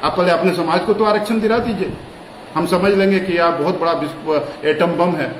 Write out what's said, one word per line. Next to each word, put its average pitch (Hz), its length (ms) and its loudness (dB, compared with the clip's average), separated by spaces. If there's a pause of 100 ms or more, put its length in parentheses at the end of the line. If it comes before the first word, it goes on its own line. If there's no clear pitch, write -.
आप 151 120 -2
पहले 180 140 2
अपने 175 240 2
समाज 165 260 0
को 208 140 0
तो 214 100 0
आरक्षण 214 360 0
दिला 226 180 2
दीजिए, 220 340 -2 (600)
हम 165 120 2
समझ 185 260 2
लेंगे 190 280 4
कि 180 180 -2
आप 170 160 2
बहुत 156 260 0
बड़ा 165 120 0
विश्व 151 420 -4 (300)
एटम 156 220 2
बम 170 280 2
है। 135 260 -2